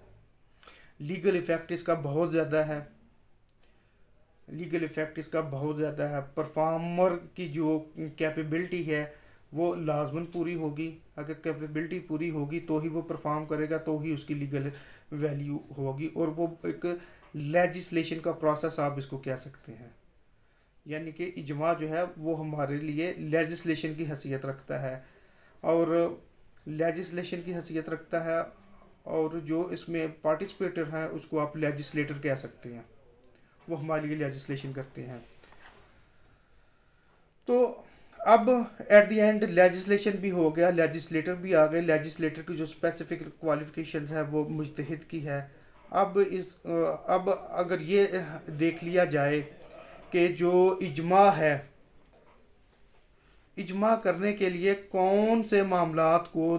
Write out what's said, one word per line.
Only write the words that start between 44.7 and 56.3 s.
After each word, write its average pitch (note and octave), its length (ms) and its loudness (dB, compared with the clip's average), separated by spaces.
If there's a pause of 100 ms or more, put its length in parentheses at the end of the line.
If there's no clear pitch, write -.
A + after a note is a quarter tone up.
की E3 180 -10
है। C#3+ 180 -4 (520)
अब F#3+ 280 2
इस, F#3 360 0
अब E3+ 720 0 (240)
अगर F3 300 0
ये F#3 420 2 (260)
देख E3 320 0
लिया F3 240 4
जाए D3 320 2 (720)
कि F3 180 6
जो F3+ 520 6
इजमा F3+ 500 6
है, D3+ 380 0 (1900)
इजमा G3+ 400 2
करने G3 360 2
के G3 160 2
लिए F3+ 240 2 (180)
कौन G#3 520 4
से G#3 220 4
मामलात E3 680 4